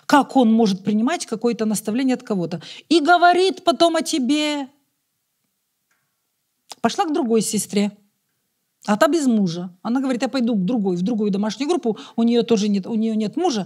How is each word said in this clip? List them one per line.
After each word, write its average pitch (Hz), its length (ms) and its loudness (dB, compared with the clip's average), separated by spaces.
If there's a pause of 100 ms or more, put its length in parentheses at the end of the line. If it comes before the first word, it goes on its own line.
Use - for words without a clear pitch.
Как - 300 4
он 247 160 4
может 220 320 2
принимать 240 420 -2
какое-то 226 400 -4
наставление 233 500 -2
от 247 80 -8
кого-то? 175 380 -4 (280)
И 330 100 4
говорит 349 640 4
потом 339 320 2
о 320 60 0
тебе. 294 640 -2 (2250)
Пошла 302 240 0
к 311 80 -4
другой 233 280 0
сестре, 208 500 -2 (920)
а 208 120 0
та 320 100 4
без 294 200 0
мужа. 185 420 0 (120)
Она 247 200 -4
говорит: 262 220 -4
«Я 269 40 0
пойду 254 280 -2
к 185 100 0
другой, 196 320 -2
в 175 40 -2
другую 208 300 -2
домашнюю 214 380 -4
группу, 254 280 -2 (200)
у 226 60 2
нее 233 200 2
тоже 220 240 0
нет, 196 180 0
у 226 100 -6
нее 220 200 -2
нет 214 220 -4
мужа, 285 280 -2